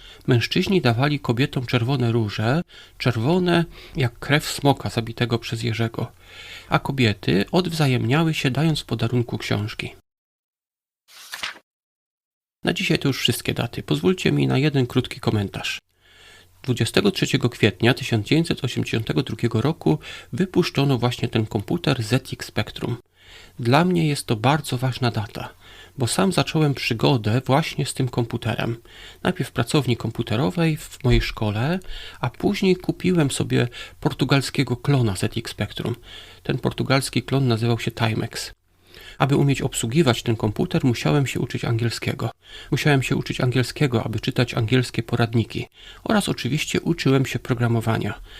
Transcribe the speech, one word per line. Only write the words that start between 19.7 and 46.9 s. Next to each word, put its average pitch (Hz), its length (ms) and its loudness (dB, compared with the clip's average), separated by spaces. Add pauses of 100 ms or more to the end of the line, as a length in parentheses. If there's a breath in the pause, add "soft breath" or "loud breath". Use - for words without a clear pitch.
wypuszczono 143 640 2
właśnie 120 300 0
ten 110 180 0
komputer 113 580 -2
Z 120 300 -2
X - 140 -10
Spectrum. - 500 -4 (600 loud breath)
Dla 135 260 4
mnie 175 220 2
jest 143 200 -2
to 120 80 0
bardzo 135 420 0
ważna 123 340 0
data, - 420 -6 (440 loud breath)
bo 127 100 0
sam 185 240 2
zacząłem 151 420 2
przygodę 120 720 2
właśnie 143 400 0
z - 80 -8
tym - 160 -2
komputerem. 117 720 -4 (420 loud breath)
Najpierw 175 260 0
w - 40 -20
pracowni 123 440 2
komputerowej 156 800 -2
w - 260 -16
mojej 120 180 6
szkole, 117 580 -2 (400 loud breath)
a 131 100 -2
później 190 460 2
kupiłem 170 560 0
sobie 120 360 0 (320 loud breath)
portugalskiego 139 800 0
klona 123 380 2
Z - 80 -4
X - 280 -4
Spectrum. - 440 -4 (480 loud breath)
Ten 135 140 -2
portugalski 127 640 0
klon 135 240 2
nazywał 117 320 2
się - 120 -4
Timex. 113 600 -4 (680 loud breath)
Aby 139 180 2
umieć 139 260 4
obsługiwać 123 600 2
ten 113 120 2
komputer, 135 500 0
musiałem 139 420 2
się - 120 -4
uczyć - 260 -4
angielskiego. 113 680 -2 (400 loud breath)
Musiałem 139 320 4
się 139 120 0
uczyć - 260 -4
angielskiego, 123 640 0
aby 110 160 -4
czytać - 340 -2
angielskie 120 500 0
poradniki. 117 640 -2 (360 loud breath)
Oraz 214 260 0
oczywiście - 520 -2
uczyłem 135 440 2